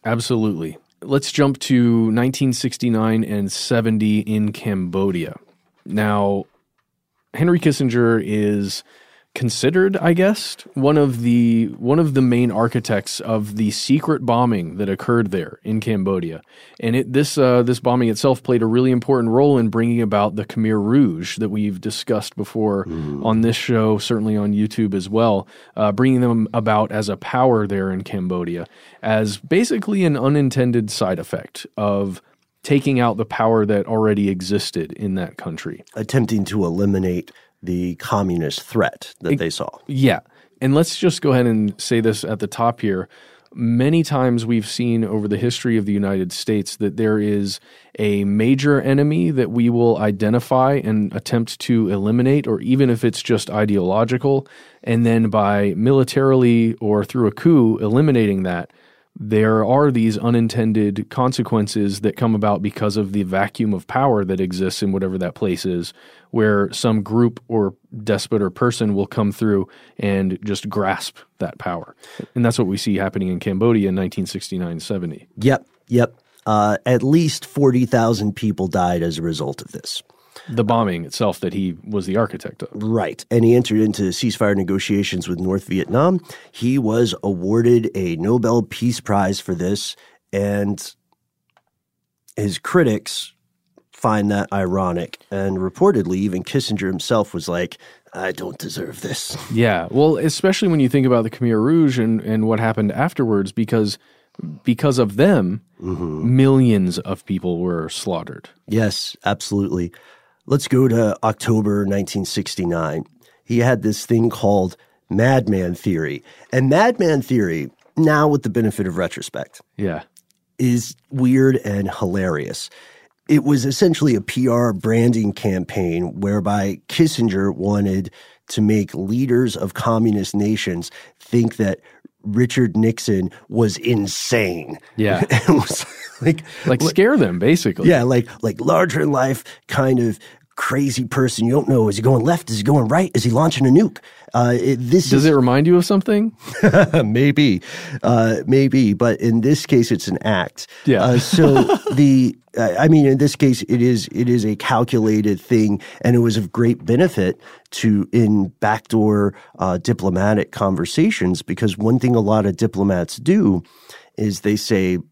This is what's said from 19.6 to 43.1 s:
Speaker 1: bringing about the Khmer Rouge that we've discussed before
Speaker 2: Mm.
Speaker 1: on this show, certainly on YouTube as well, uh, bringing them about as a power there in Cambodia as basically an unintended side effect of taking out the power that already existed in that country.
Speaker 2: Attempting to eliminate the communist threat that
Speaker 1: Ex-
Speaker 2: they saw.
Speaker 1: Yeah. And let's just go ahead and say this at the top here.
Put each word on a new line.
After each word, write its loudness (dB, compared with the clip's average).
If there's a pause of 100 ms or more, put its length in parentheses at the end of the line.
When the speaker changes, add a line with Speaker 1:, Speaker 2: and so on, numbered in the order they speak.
Speaker 1:
bringing 0
about 0
the -6
Khmer -2
Rouge 0
that -2
we've -4
discussed -4
before -2
Speaker 2:
Mm. -8
Speaker 1:
on 2
this 0
show, 0
certainly -2
on -2
YouTube -2
as -4
well, 0 (300)
uh, 0
bringing 2
them 0
about 0
as -4
a -6
power 0
there -2
in -6
Cambodia -6 (340)
as -2
basically 0
an 2
unintended 0
side -2
effect -12
of -2 (440)
taking 0
out 0
the -4
power 2
that 0
already 0
existed -4
in -6
that -8
country. -12 (100)
Speaker 2:
Attempting -2
to -2
eliminate -2 (320)
the -4
communist -2
threat -4
that -2
Speaker 1:
Ex- 0
Speaker 2:
they -4
saw. -8 (180)
Speaker 1:
Yeah. 2 (420)
And 2
let's 2
just 0
go 2
ahead 4
and 0
say 0
this 0
at -6
the -6
top -2
here. -2 (480)